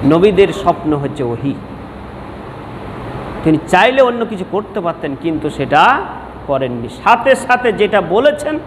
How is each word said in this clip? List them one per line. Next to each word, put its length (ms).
নবীদের 420
স্বপ্ন 420
হচ্ছে 300
ওহী। 300
তিনি 140
চাইলে 340
অন্য 220
কিছু 260
করতে 300
পারতেন, 420
কিন্তু 280
সেটা 520
করেননি। 420
সাথে 300
সাথে 380
যেটা 280
বলেছেন 680